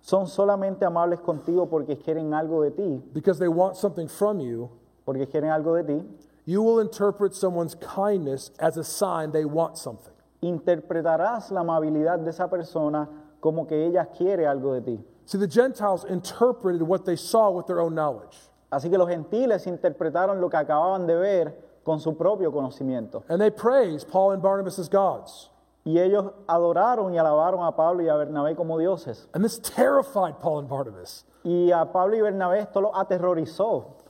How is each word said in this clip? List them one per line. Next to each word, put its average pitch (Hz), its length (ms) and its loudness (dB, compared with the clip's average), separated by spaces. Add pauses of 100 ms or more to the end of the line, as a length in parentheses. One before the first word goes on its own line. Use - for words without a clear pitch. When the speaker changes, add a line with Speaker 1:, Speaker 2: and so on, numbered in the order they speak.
Speaker 1:
son 190 260 0
solamente 196 580 0
amables 170 360 0
contigo 170 480 -2
porque 147 300 -2
quieren 160 340 -4
algo 156 300 0
de 147 80 2
ti, 151 320 -4 (100)
Speaker 2:
because 156 260 0
they 180 100 2
want 180 280 2
something 170 320 -4
from 202 320 0
you, 120 300 -6 (340)
Speaker 1:
porque 135 220 -2
quieren 151 240 -2
algo 156 240 0
de 170 100 0
ti, 151 200 -2 (400)
Speaker 2:
you 190 180 0
will 226 180 4
interpret 202 540 0
someone's 170 400 -2
kindness 180 840 -2
as 160 180 0
a 165 80 -6
sign 165 480 -2
they 156 120 0
want 160 320 -2
something. - 360 -14 (300)
Speaker 1:
interpretarás 170 1080 0
la 185 100 -2
amabilidad 160 580 0
de 165 120 -4
esa 180 180 -4
persona 151 600 -2 (320)
como 160 260 0
que 156 200 0
ella 170 200 2
quiere 180 400 0
algo 139 280 0
de 127 60 -4
ti. 113 240 -8 (200)
Speaker 2:
See, - 140 -6
the 196 100 0
Gentiles 208 600 2
interpreted 185 760 0
what 180 220 0
they 175 120 0
saw 220 340 4
with 180 160 -4
their 180 140 0
own 165 140 0
knowledge. 147 420 -4 (340)
Speaker 1:
Así 139 200 -2
que 190 80 4
los 175 100 4
gentiles 190 580 0
interpretaron 180 720 0
lo 175 80 0
que 170 80 0
acababan 160 500 2
de 165 100 2
ver 180 680 0
con 156 160 0
su 156 160 -2
propio 185 360 2
conocimiento. 127 760 -4
Speaker 2:
And 170 120 0
they 214 100 6
praised 214 580 0
Paul 190 240 4
and 190 100 -4
Barnabas 196 360 0
as 170 100 -6
gods. 185 640 0 (360)
Speaker 1:
Y 160 140 4
ellos 196 320 2 (160)
adoraron 175 680 2
y - 20 2
alabaron 165 480 2
a 165 120 2
Pablo 170 260 2
y 160 60 0
a 151 80 4
Bernabé 151 400 -2
como 165 200 -4
dioses. 165 560 -2
Speaker 2:
And 180 120 0
this - 160 -4
terrified 208 800 0
Paul 156 180 -2
and 139 100 -8
Barnabas. 120 560 -8 (200)
Speaker 1:
Y 175 260 4
a 165 140 4
Pablo 185 320 2
y 220 60 2
Bernabé 196 400 2
esto 202 180 -2
los 202 120 0
aterrorizó. 180 1000 0 (160)